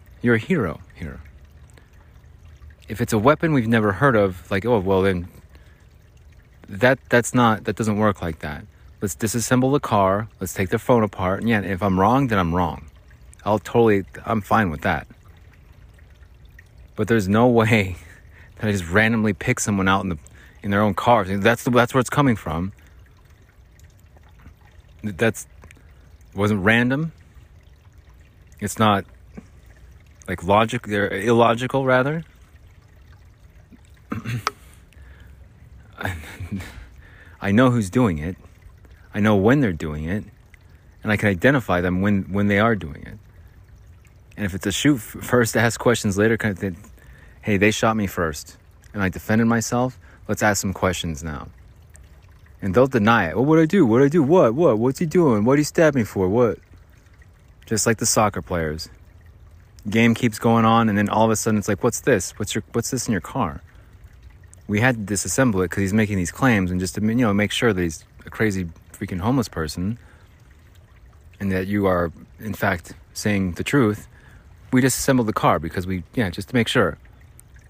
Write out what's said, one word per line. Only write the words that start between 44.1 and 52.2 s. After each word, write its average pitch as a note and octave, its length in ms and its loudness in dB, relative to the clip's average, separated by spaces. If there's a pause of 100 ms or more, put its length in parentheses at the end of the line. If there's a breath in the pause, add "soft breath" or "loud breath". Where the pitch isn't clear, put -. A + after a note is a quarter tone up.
And G#2 80 -6
if F#2+ 100 -6
it's G2 120 -8
a G2 60 0
shoot - 240 2
f-, - 280 -14
first, B2 320 0
ask A#2 240 0
questions A2 380 0
later A2 180 2
kind G#2 160 -4
of F2 60 -8
thing, F#2+ 180 -8 (640 soft breath)
"Hey, G#2+ 140 0
they G#2 160 4
shot A2 240 0
me G#2 100 -2
first, E2 500 -6 (380)
and G#2 80 -4
I F#2 60 0
defended A2 400 0
myself. A#2+ 500 -2 (300 soft breath)
Let's G#2+ 160 -4
ask G#2 160 0
some F#2+ 120 -4
questions E2+ 520 -4
now." D2 240 -10 (1120)